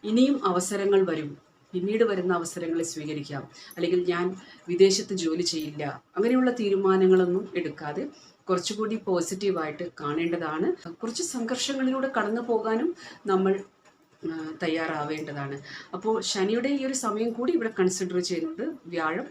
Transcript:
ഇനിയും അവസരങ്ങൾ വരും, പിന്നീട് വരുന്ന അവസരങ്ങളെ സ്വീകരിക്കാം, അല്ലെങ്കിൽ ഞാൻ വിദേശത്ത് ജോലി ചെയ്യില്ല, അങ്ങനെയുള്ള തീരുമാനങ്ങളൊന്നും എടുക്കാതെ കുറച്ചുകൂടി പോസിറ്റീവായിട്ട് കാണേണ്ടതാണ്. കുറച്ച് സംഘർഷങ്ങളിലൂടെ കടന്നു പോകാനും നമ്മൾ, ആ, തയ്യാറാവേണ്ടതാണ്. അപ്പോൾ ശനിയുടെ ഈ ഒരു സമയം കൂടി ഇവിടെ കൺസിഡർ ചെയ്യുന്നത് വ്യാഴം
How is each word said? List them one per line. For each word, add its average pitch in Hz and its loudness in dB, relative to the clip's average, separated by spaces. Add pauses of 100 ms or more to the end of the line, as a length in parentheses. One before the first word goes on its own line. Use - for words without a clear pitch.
ഇനിയും 240 4
അവസരങ്ങൾ 196 2
വരും, 156 -2 (420)
പിന്നീട് 202 2
വരുന്ന 185 2
അവസരങ്ങളെ 165 -2
സ്വീകരിക്കാം, 147 -8 (280)
അല്ലെങ്കിൽ 175 0
ഞാൻ 175 0 (420)
വിദേശത്ത് 190 4
ജോലി 170 0
ചെയ്യില്ല, 151 -4 (300)
അങ്ങനെയുള്ള 247 4
തീരുമാനങ്ങളൊന്നും 190 4 (100)
എടുക്കാതെ 160 -6 (380)
കുറച്ചുകൂടി 208 -2
പോസിറ്റീവായിട്ട് 175 -2
കാണേണ്ടതാണ്. 160 -2 (240)
കുറച്ച് 233 -6
സംഘർഷങ്ങളിലൂടെ 262 -2
കടന്നു 226 -2
പോകാനും 226 0 (360)
നമ്മൾ, 190 4 (720)
ആ, 160 -6 (220)
തയ്യാറാവേണ്ടതാണ്. 151 -4 (380)
അപ്പോൾ 208 -2
ശനിയുടെ 214 0
ഈ 277 0
ഒരു 269 -2
സമയം 226 0
കൂടി 247 0
ഇവിടെ 226 0
കൺസിഡർ 185 2
ചെയ്യുന്നത് 170 -4 (200)
വ്യാഴം 170 -2